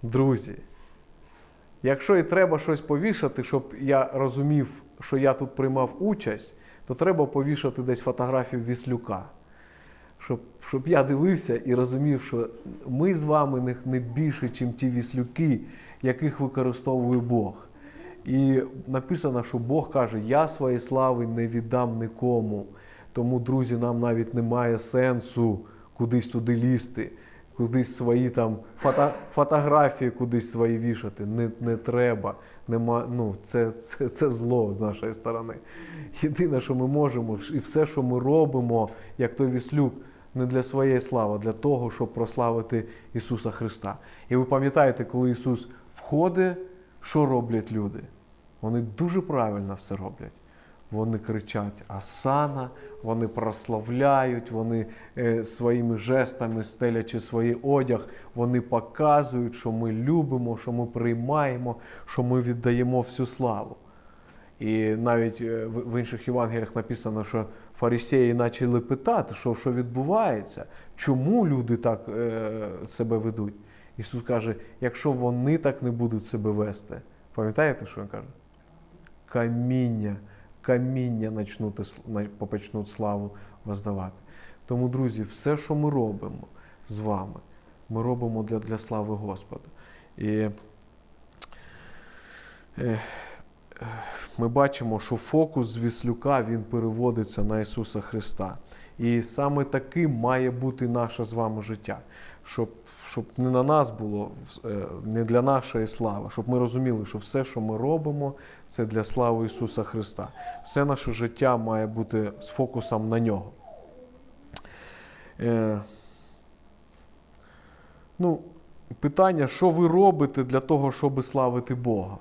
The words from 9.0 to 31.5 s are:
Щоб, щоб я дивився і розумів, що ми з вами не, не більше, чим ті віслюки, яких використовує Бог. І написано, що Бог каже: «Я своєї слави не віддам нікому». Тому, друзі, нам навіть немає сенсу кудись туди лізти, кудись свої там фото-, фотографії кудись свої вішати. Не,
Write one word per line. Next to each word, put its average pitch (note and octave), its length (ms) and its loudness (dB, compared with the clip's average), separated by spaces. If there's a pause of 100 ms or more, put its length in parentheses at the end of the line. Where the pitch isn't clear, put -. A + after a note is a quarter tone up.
Щоб, B2 220 -4 (280)
щоб C3+ 200 -2
я D#3 140 6
дивився C#3 540 2
і B2 180 2
розумів, C3 480 2
що A#2 260 -4 (380)
ми D3 280 2
з D#3 80 -2
вами D3 380 2
не, B2 240 -2
не B2+ 140 0
більше, B2+ 500 -2
чим A#2+ 240 -4
ті B2+ 180 0
віслюки, B2 720 0 (420)
яких C3 380 0
використовує B2+ 800 0
Бог. A#2 460 0 (580)
І C3+ 380 4 (240)
написано, C3 560 -2
що B2 160 -4
Бог C3+ 320 0
каже: A2+ 300 2
«Я C3+ 280 2
своєї B2+ 320 0
слави B2+ 460 2
не A#2 200 -2
віддам A#2 520 0
нікому». A2+ 680 -2 (460)
Тому, B2 280 0
друзі, A#2+ 360 0
нам A#2 240 0
навіть A#2 340 2
немає A#2 440 2
сенсу A#2+ 800 2 (380)
кудись A#2+ 320 2
туди A#2+ 280 2
лізти, A#2 560 0 (440)
кудись A#2+ 400 0
свої B2 340 4
там A2+ 260 0 (220)
фото-, C#3+ 320 4 (240)
фотографії C#3+ 760 4
кудись A#2 400 0
свої A#2 280 2
вішати. A2 480 -4
Не, A2+ 240 0 (100)